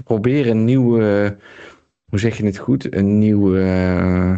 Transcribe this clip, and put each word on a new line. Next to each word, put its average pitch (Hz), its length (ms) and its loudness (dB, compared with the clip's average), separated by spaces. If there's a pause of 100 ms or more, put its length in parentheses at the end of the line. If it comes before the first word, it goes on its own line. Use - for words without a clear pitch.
probeer 120 440 0
een 110 160 0
nieuwe, 110 720 0 (760)
hoe 104 80 -2
zeg 110 180 -2
je 107 80 -6
het 98 140 -2
goed? - 360 -4
Een 101 240 2
nieuwe, 101 420 2
eh, 92 760 0